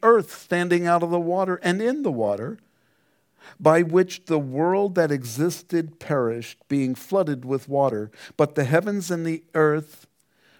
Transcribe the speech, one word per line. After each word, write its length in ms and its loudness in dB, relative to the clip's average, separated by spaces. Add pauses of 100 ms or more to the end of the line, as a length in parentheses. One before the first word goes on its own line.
earth 340 4
standing 500 0
out 160 4
of 60 -4
the 100 0
water 440 -2
and 180 0
in 220 -2
the 80 0
water, 460 -2 (1000)
by 240 6
which 440 0
the 140 0
world 560 -2
that 160 2
existed 880 -4
perished, 580 -4 (100)
being 260 -2
flooded 520 -2
with 240 -6
water. 420 -2 (240)
But 200 0
the 100 0
heavens 440 0
and 160 -4
the 180 -6 (100)
earth, 540 0 (520)